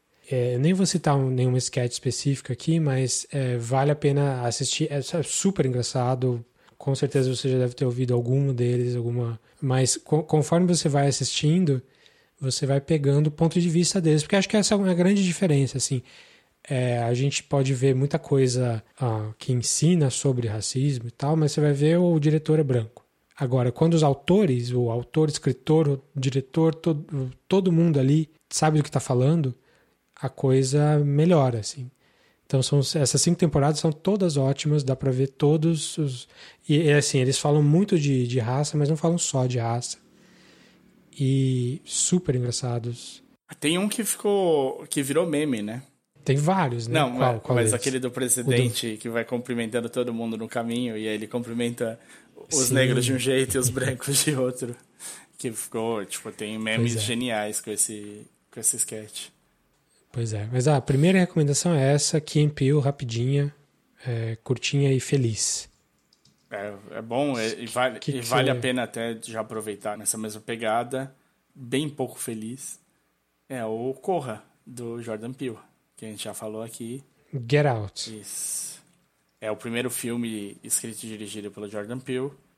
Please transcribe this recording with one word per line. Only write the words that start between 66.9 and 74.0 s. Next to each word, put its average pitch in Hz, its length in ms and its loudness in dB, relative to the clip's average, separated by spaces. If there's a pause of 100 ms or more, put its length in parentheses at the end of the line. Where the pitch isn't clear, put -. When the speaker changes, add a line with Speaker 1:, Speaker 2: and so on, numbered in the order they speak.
Speaker 2:
é 113 100 -10
bom, 127 360 -2
é, 110 220 -2
e 117 80 -10
vale, 123 320 -2
Speaker 1:
Que - 120 -6
Speaker 2:
e - 40 -2
Speaker 1:
que 123 60 -6
Speaker 2:
vale 127 280 2
Speaker 1:
você 127 80 0
Speaker 2:
a - 20 -6
pena 127 240 -2
até 117 380 -6
já 110 200 -8
aproveitar 107 560 -8
nessa 107 200 -4
mesma 110 220 -10
pegada, 120 760 -4 (400)
bem 135 360 -4
pouco 131 280 -8
feliz, 117 640 -12 (720)
é 123 160 -8
o 117 280 -6
Corra, 135 480 -6 (240)